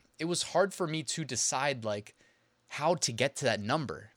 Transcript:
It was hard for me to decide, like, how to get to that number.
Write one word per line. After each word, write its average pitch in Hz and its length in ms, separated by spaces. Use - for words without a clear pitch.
It 156 60
was 170 180
hard 190 300
for 180 140
me 156 160
to 160 220
decide, 131 580
like, 104 320
how 160 260
to - 160
get 120 260
to 143 80
that 107 160
number. 107 560